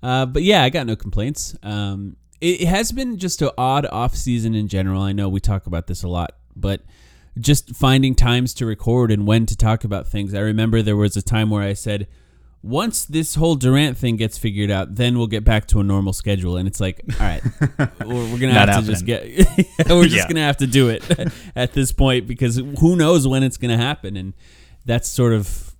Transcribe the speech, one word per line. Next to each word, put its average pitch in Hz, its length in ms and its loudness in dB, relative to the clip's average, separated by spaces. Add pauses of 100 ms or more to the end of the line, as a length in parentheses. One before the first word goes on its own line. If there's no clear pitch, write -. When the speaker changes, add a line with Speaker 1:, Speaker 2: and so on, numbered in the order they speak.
Speaker 1:
Uh, 127 200 0
but 135 200 -2
yeah, 190 200 6
I 127 60 4
got 143 160 -4
no 113 100 -2
complaints. 110 680 -6
Um, 101 540 -8 (220)
it, 175 220 -2
it 175 60 0
has 202 240 0
been 247 260 -6
just 180 240 -6
an 143 160 0
odd 135 300 0
off 123 280 -2
season 113 380 -2
in 107 140 -2
general. 95 340 -2
I 98 120 -2
know 101 160 -2
we 95 100 -2
talk 95 260 0
about 85 220 -6
this - 160 -8
a 92 40 -6
lot, 87 260 -4 (220)
but 98 260 -4 (580)
just 135 360 0
finding 135 380 2
times 123 420 4
to 123 120 -4
record 117 420 0
and 104 160 0
when 110 220 2
to 104 100 -2
talk 113 260 0
about 101 240 -6
things. 104 280 -6
I 101 60 -2
remember 110 420 2
there 104 140 0
was 104 200 0
a 98 60 -4
time 110 260 0
where 104 140 0
I 98 100 -2
said, 104 340 -6 (540)
"Once 165 440 -4
this 156 280 -4
whole 165 220 2
Durant 135 420 2
thing 120 180 -2
gets 110 220 -4
figured 104 320 -2
out, 95 240 -2
then 120 240 0
we'll 117 80 0
get 110 180 -4
back 110 260 4
to 104 100 4
a 101 40 2
normal 98 300 0
schedule." 90 440 -2
And 92 100 -2
it's 98 140 -6
like, 92 200 -4 (180)
all - 60 4
right, - 160 -2 (200)
Speaker 2:
<laughs> 143 180 -2 (260)
Speaker 1:
we're, 117 260 -4
we're 120 60 -6
gonna 131 160 2
Speaker 2:
Not 104 160 6
Speaker 1:
have 113 160 2
to 107 60 -2
just 92 160 -2
Speaker 2:
happening. 117 300 -4
Speaker 1:
get, 180 520 4
<laughs> - 0 -
we're 175 140 8
just 165 140 4
Speaker 2:
Yeah. 90 100 0
Speaker 1:
gonna 160 180 0
have 143 120 2
to 139 100 0
do 127 220 4
it 113 140 -4 (400)
<laughs> 190 120 -16
at 123 180 -2
this 135 180 0
point, 127 360 2
because 120 300 -2
who 143 380 2
knows 160 320 4
when 135 140 2
it's 131 160 -2
gonna 117 200 0
happen. 117 400 -4
And 95 160 -10 (520)
that's 120 240 -2
sort 120 240 2
of - 460 -2